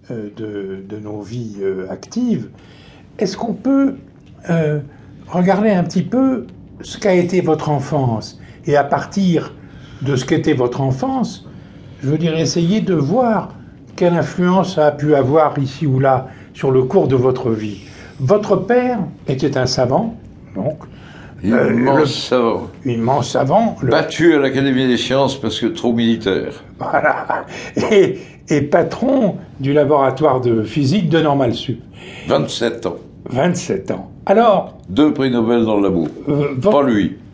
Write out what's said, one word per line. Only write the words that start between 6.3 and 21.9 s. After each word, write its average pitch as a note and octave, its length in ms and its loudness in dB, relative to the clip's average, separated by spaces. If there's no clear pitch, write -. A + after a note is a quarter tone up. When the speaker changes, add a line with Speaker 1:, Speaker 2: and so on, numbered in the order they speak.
Speaker 1:
ce - 180 -14
qu'a G3 160 2
été F3+ 260 2
votre D#3 300 0
enfance ? C3 720 -2
Et C#3+ 80 2
à C#3+ 80 4
partir E3 720 0
de C3 140 0
ce - 80 -2
qu'était D#3 300 2
votre B2 260 0
enfance, A3+ 680 -2
je C3+ 60 -2
veux D#3 100 0
dire, D#3+ 180 0
essayer E3+ 440 0
de F3+ 140 0
voir G3 600 0
quelle F3 200 2
influence F3+ 600 2
ça D3+ 140 4
a - 20 6
pu D3 240 2
avoir C#3+ 460 4
ici C#3 260 -4
ou C3 140 2
là C3 280 2
sur C3+ 200 -2
le C3 100 4
cours D#3 240 2
de C3+ 100 2
votre B2 340 2
vie. G#2+ 320 -6
Votre G3 380 2
père B3 420 0
était C3+ 280 -2
un B2+ 100 0
savant, C#3+ 500 0
donc, - 220 -6
Speaker 2:
Immense A2+ 140 2
Speaker 1:
euh, B2 400 2